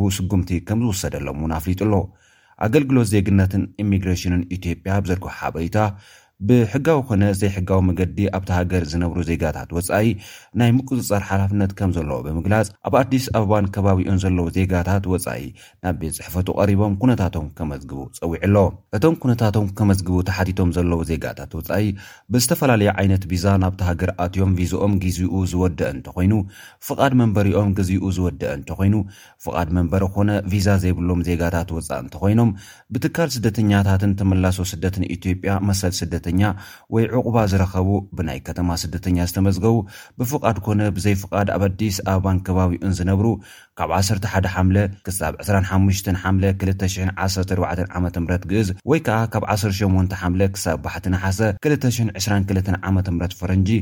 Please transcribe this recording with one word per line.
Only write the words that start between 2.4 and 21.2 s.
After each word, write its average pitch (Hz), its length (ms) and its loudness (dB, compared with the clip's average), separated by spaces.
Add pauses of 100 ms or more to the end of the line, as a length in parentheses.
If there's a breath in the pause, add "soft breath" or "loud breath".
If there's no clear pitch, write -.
ኣገልግሎት 131 480 2
ዜግነትን 98 560 2 (140)
ኢሚግሬሽንን 92 720 0
ኢትዮጵያ 92 440 -6
ኣብ 98 140 0
ዘርግሖ 90 260 -4
ሓበሬታ 82 440 -6 (600 loud breath)
ብሕጋዊ 123 640 4
ኮነ 101 300 2
ዘይሕጋዊ 95 500 0
መገዲ 90 360 0 (120)
ኣብቲ 95 220 -4
ሃገር 90 340 0
ዝነብሩ 85 380 -2
ዜጋታት 76 480 -4
ወጻኢ 87 360 0 (460 loud breath)
ናይ 117 180 4
ምቁጽጻር 117 500 0
ሓላፍነት 98 520 0
ከም 95 180 -2
ዘለዎ 76 300 -4
ብምግላጽ 85 460 0 (140)
ኣብ - 140 0
ኣዲስ 131 320 2
ኣበባን 107 440 2
ከባቢኡን 95 480 2
ዘለዉ 90 300 0
ዜጋታት 95 560 0
ወጻኢ 82 360 -4 (380 loud breath)
ናብ 90 180 -4
ቤት 76 160 -6
ጽሕፈቱ - 400 -6
ቀሪቦም 101 440 2
ኩነታቶም 98 520 0
ከመዝግቡ 67 520 -10 (100)
ጸዊዑ 82 300 -6
ኣሎ። 98 140 4 (380)
እቶም 160 220 2
ኩነታቶም 117 540 2
ከመዝግቡ 95 540 2
ተሓቲቶም 92 480 0
ዘለዉ 85 320 0
ዜጋታት 71 500 -6